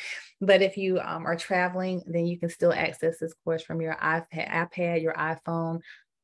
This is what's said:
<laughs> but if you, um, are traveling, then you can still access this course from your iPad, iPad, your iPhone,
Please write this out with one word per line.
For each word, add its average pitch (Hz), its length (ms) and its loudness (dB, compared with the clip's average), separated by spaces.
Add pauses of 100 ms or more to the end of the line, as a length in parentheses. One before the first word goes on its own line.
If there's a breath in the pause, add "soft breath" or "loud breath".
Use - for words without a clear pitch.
(180 loud breath)
<laughs> - 240 -16
but 190 180 8
if 190 160 2
you, 190 240 0
um, 165 240 -6
are 170 120 0
traveling, 180 680 0
then 170 200 0
you 175 120 -2
can 170 120 -2
still 175 200 2
access 160 480 0
this 165 140 -6 (120)
course 160 180 -2
from 165 180 -6
your 160 140 -4
iPad, 160 560 -2
iPad, 170 500 0
your 160 140 0
iPhone, 165 640 -2 (460 loud breath)